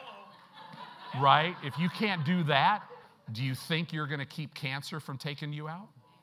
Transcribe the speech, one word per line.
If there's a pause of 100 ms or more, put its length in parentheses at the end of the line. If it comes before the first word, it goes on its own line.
(1200)
right?
If
you
can't
do
that, (500)
do
you
think
you're
gonna
keep
cancer
from
taking
you
out? (340)